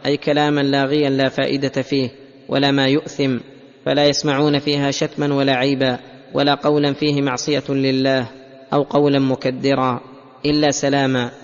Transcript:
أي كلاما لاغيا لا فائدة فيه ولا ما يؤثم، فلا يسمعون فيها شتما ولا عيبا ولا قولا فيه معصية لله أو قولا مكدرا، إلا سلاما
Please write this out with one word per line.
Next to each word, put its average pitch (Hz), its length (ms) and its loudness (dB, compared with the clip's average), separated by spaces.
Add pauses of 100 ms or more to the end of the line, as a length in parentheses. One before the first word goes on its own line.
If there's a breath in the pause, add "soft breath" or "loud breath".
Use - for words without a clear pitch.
أي 143 100 0
كلاما 147 440 0
لاغيا 139 500 0
لا 135 180 0
فائدة 135 540 -2
فيه 131 280 -2 (380)
ولا 139 220 0
ما 139 160 2
يؤثم، 135 520 0 (460)
فلا 147 220 2
يسمعون 143 520 2
فيها 143 320 -2
شتما 143 440 -2
ولا 139 200 2
عيبا 131 440 0 (360)
ولا 143 200 2
قولا 147 380 0
فيه 143 300 0
معصية 139 460 -2
لله 135 580 0 (460)
أو 143 100 2
قولا 143 360 2
مكدرا، 131 840 0 (460)
إلا 151 240 2
سلاما 135 600 0 (140)